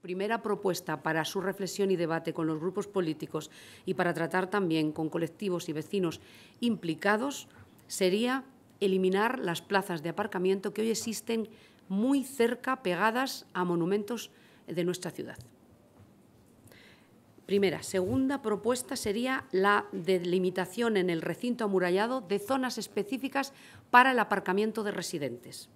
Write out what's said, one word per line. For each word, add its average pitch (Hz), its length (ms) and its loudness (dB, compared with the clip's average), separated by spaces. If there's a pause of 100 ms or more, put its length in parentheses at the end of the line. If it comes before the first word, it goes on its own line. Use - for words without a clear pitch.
Primera 202 380 -2
propuesta 190 600 -2
para 160 220 2
su 196 160 -4
reflexión 196 500 -2
y 185 60 4
debate 165 380 -2
con 165 120 -2
los 156 140 -2
grupos 185 260 -4
políticos 156 640 -4 (360)
y 185 80 -2
para 175 180 2
tratar 170 380 0
también 160 420 2
con 160 160 -4
colectivos 170 640 -2
y - 20 -4
vecinos 165 480 -2 (400)
implicados 214 880 0 (380)
sería 233 580 2 (360)
eliminar 190 580 4
las 175 240 -4
plazas 190 400 -2
de 165 80 -4
aparcamiento 190 640 0
que 214 80 -4
hoy 226 80 0
existen 226 580 -4 (400)
muy 254 340 2
cerca, 240 600 0
pegadas 220 720 0
a 180 100 0
monumentos 190 680 0 (360)
de 170 180 -4
nuestra 175 260 -4
ciudad. - 280 -10 (2000)
Primera. 196 360 2
Segunda 262 600 0
propuesta 220 540 -2
sería 240 560 -2
la 202 400 4
delimitación 185 1080 2
en 180 100 2
el 165 140 0
recinto 233 420 -2
amurallado 196 560 2
de 196 200 -2
zonas 254 360 0
específicas 247 800 -4 (360)
para 247 200 10
el 247 80 2
aparcamiento 208 680 0
de 202 60 -2
residentes. 143 840 -6